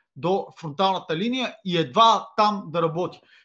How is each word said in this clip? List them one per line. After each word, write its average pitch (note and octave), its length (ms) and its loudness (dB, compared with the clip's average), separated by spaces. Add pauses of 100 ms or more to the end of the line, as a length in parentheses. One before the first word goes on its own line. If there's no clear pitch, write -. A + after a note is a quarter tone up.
(160)
до F3 320 -4 (120)
фронталната E3+ 560 -2
линия A#3+ 400 -4 (100)
и F3 120 -2
едва F3+ 600 4
там G#3 300 2
да E3 140 -4
работи. E3 400 -4 (240)